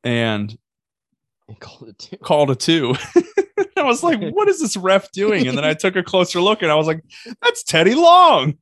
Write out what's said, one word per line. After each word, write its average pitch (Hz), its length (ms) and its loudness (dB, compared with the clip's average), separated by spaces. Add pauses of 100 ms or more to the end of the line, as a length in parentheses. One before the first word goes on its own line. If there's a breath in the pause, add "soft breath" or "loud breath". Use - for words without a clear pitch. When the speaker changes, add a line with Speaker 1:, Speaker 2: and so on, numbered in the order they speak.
Speaker 1:
And 113 520 -4 (920)
Speaker 2:
He 110 80 -20
called - 320 -20
it - 100 -20
two. - 200 -18
Speaker 1:
called 147 320 0
a 131 40 0
two. 143 400 -2 (400)
<laughs> 392 420 -4
I 359 60 -2
was 269 220 -2
like, 302 160 -2
Speaker 2:
<laughs> 165 120 -8
Speaker 1:
"What 403 160 0
is 339 120 -2
this 233 160 -6
ref 190 340 0
doing?" 190 380 -2
And 127 100 -4
then 147 60 -4
I 156 100 0
took 185 220 -2
a 180 80 -2
closer 180 360 -2
look 202 220 0
and 160 80 0
I 151 60 4
was 156 100 0
like, 160 160 -4 (400 loud breath)
"That's 480 220 -2
Teddy 170 320 2
Long." 330 640 6